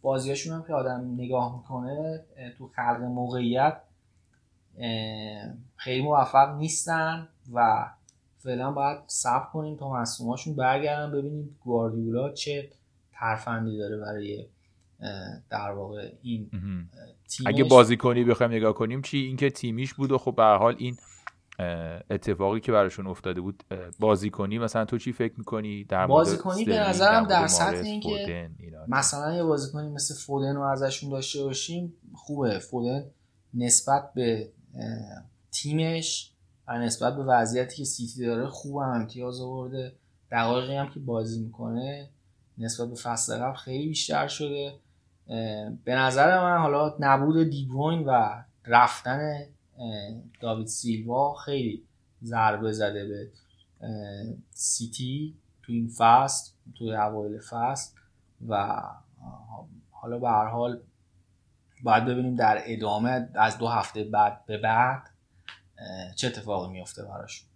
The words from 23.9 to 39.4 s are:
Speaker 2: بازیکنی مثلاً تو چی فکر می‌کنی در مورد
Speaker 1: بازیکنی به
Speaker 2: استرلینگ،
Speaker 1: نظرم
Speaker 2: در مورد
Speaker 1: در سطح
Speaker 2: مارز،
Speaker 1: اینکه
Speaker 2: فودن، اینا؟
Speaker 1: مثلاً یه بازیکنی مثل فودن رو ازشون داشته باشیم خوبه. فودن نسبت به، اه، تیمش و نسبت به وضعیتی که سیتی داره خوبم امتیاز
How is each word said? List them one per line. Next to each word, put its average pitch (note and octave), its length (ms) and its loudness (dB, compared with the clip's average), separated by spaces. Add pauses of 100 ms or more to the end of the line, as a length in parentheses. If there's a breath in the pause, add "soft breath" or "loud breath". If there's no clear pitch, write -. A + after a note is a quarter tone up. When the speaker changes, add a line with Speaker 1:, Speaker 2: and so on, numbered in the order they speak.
Speaker 2:
بازیکنی G#2 580 2
مثلاً A2+ 260 -2
تو A2+ 140 -4
چی A#2+ 140 -6
فکر A2+ 260 -2
می‌کنی G#2+ 460 -8
در F#2 220 2
مورد - 20 2
Speaker 1:
بازیکنی E3+ 560 4
به A3 160 2
Speaker 2:
استرلینگ، G3+ 80 2
Speaker 1:
نظرم F#3+ 240 6
Speaker 2:
در A3+ 60 8
مورد G#3+ 120 2
Speaker 1:
در E3+ 160 6
سطح F3 180 4 (100)
Speaker 2:
مارز، F3+ 120 -2
Speaker 1:
اینکه G#3+ 220 -4
Speaker 2:
فودن، F2 500 -6
اینا؟ D#2+ 200 -16 (100)
Speaker 1:
مثلاً C#3+ 480 0
یه F3 60 0
بازیکنی D3 460 0
مثل D3 260 -4
فودن C#3 400 -2
رو C#3 80 -4
ازشون C#3 480 -2
داشته C#3 320 -4
باشیم E3 500 -4 (220)
خوبه. C3 440 -2
فودن B2 460 -4 (500)
نسبت A#2+ 600 2
به، A2+ 340 0 (260)
اه، A2 480 -10 (280)
تیمش D#3+ 840 -4 (360)
و A#2+ 100 -4
نسبت A#2+ 380 0
به C#3 60 -6
وضعیتی B2 540 2
که C#3+ 80 -8
سیتی A#2+ 420 -6
داره A#2 200 -2
خوبم C#3 420 -6
امتیاز B2 520 -6